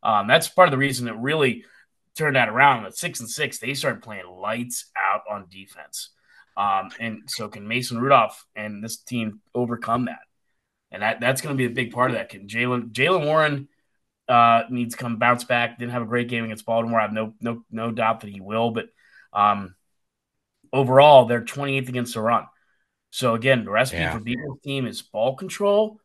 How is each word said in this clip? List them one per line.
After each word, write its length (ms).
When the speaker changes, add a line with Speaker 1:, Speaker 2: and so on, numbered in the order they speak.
Speaker 1:
Um, 240
that's 220
part 180
of 40
the 60
reason 300
it 100
really 460
turned 220
that 120
around. 360
At 120
six 220
and 100
six, 300
they 140
started 280
playing 260
lights 580
out 320
on 200
defense. 600
Um, 320
and 280
so 220
can 180
Mason 320
Rudolph 460
and 280
this 140
team 440
overcome 520
that? 140
And 120
that, 160
that's 220
gonna 140
be 100
a 40
big 220
part 200
of 60
that. 120
Can 180
Jaylen, 440
Jaylen 340
Warren, 420
uh, 420
needs 260
to 60
come 160
bounce 260
back. 360
Didn't 120
have 120
a 40
great 220
game 160
against 200
Baltimore. 340
I 40
have 100
no, 280
no, 300
no 200
doubt 300
that 100
he 100
will. 300
But, 160
um, 420
overall, 520
they're 180
twenty-eighth 460
against 240
the 80
run. 240
So 240
again, 300
the 60
recipe 280
Speaker 2:
Yeah. 140
Speaker 1:
for 60
beating 300
this 140
team 240
is 140
ball 340
control. 680